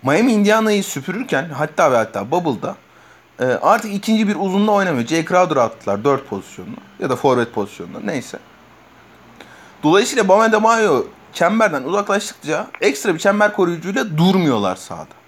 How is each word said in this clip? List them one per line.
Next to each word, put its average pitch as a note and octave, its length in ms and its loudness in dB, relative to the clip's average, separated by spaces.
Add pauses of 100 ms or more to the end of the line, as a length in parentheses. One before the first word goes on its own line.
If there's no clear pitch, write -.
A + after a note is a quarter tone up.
Miami G3 300 2
Indiana'yı G#3 520 2
süpürürken E3+ 640 -4
hatta D3+ 440 0
ve A#2+ 40 4
hatta A2 340 -2
bubble'da, D#3+ 460 -2 (640)
e, B2 40 0
artık G3 500 0
ikinci G#3+ 340 0
bir G#3 80 0
uzunla G3 360 0
oynamıyor. F3 340 0
Jay D#3+ 180 0
Crowder'ı E3+ 380 2
attılar G#2+ 420 -4
dört C#3 240 0
pozisyonuna F#2+ 480 -12 (240)
ya D#3 100 -4
da B2 60 -2
forvet B2 380 0
pozisyonuna F2+ 500 -8
neyse. B2 340 -8 (1400)
Dolayısıyla G#3+ 460 2
Bam G3 120 6
Adebayo A3 640 2 (280)
çemberden F3+ 500 0
uzaklaştıkça G3 880 -4 (100)
ekstra G#3 340 0
bir D#3+ 40 -6
çember G#3 340 2
koruyucuyla F3+ 680 -2
durmuyorlar D3 580 2
sahada. - 380 -16 (140)